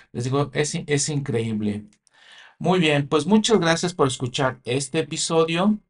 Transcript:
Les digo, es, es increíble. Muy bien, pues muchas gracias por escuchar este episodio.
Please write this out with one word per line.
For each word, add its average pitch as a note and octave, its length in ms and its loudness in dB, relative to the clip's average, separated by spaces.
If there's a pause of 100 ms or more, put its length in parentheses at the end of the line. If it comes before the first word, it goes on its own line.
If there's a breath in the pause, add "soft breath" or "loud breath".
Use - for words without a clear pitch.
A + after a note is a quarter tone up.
(140)
Les A#2+ 100 -6
digo, C3+ 300 0
es, D3 220 -2 (120)
es C#3+ 220 -2
increíble. A2+ 760 -4 (760 loud breath)
Muy F3+ 220 2
bien, D3 300 2
pues D3+ 160 2
muchas G#3+ 340 4
gracias E3 340 0
por C#3+ 140 2
escuchar B2+ 560 -4
este C#3 360 -4
episodio. E3 760 0 (120)